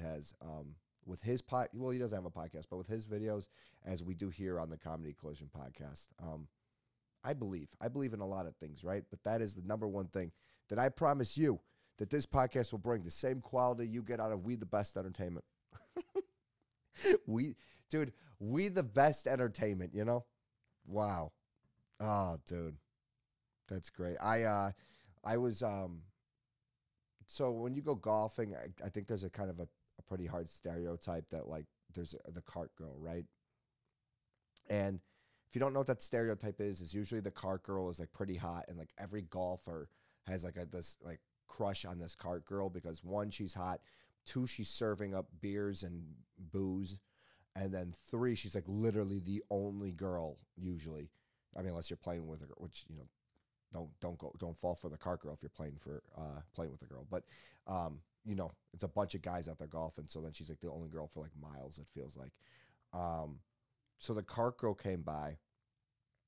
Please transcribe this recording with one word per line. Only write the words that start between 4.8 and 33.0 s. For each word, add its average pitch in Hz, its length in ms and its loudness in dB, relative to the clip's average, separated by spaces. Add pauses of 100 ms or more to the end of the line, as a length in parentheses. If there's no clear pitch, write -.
Collision 73 420 -10
podcast. 71 520 -10 (120)
Um, 78 280 -6 (760)
I 135 100 -2
believe, 95 360 -4 (100)
I 117 100 -2
believe 131 240 0
in 104 80 -4
a 98 60 0
lot 95 200 0
of 78 80 -8
things, 76 280 -10
right? 92 260 0
But - 140 -10
that 113 180 4
is 104 120 0
the 101 80 -8
number 107 260 0
one 98 200 2
thing 87 240 -2 (380)
that 104 100 2
I 123 100 8
promise 143 480 4
you 147 220 6 (380)
that 104 120 0
this 147 160 4
podcast 127 460 4
will 110 80 -2
bring 113 240 2
the 82 80 -4
same 131 300 2
quality 123 460 4
you 117 140 -2
get 113 180 -2
out 110 120 2
of 95 120 0
We 120 120 2
the 107 100 -4
Best 101 320 2
Entertainment. 90 480 -2 (500)
<laughs> - 1300 2
We, 120 280 2 (340)
dude, 151 220 4 (280)
We 139 300 4
the 180 120 4
Best 139 460 8
Entertainment, 110 680 4
you 104 100 2
know? 120 220 4 (600)
Wow. 95 480 0 (640)
Oh, 101 380 4 (100)
dude. 82 300 -2 (920)
That's 92 220 -4
great. 87 280 -2
I, 113 240 4
uh, 101 280 4 (520)
I 113 140 4
was, 120 240 2
um, 95 400 0 (1300)
so 131 240 2
when 120 240 0
you 143 80 -2
go 151 100 2
golfing, 107 600 2
I, 64 300 -8
I 101 40 -2
think 98 180 -4
there's 101 160 0
a 92 60 -2
kind 95 220 -2
of 85 80 -6
a, 85 80 -4 (320)
a - 20 -18
pretty 92 240 -4
hard 85 240 -2
stereotype 85 800 -4
that, 73 180 -4
like, 78 180 -6 (280)
there's 85 220 -6 (100)
a, 82 60 -10
the 85 100 -10
cart - 340 -8
girl, 78 220 -10
right? 82 280 -4 (1400)